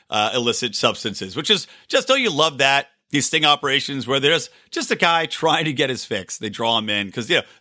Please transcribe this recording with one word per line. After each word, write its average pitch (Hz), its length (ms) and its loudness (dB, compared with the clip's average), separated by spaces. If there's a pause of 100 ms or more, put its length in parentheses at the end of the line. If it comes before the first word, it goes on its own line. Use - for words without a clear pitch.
(100)
uh, 107 240 0
illicit 120 400 -2
substances, 101 640 -2
which 156 140 -2
is 202 160 0 (220)
just, 262 200 0
don't 269 140 2
you 226 80 0
love 151 280 2
that? 139 280 4 (240)
These 139 160 0
sting 160 180 0
operations 139 640 0
where 135 140 0
there's 151 300 2 (200)
just 330 200 -6
a - 60 0
guy 165 300 2
trying 160 380 0
to 156 80 -2
get 135 180 0
his 120 140 -6
fix. 98 340 -6
They 110 120 -6
draw 113 280 0
him 110 120 -2
in 101 200 -2
'cause, 113 180 -8
you 170 80 2
know, 131 60 2 (180)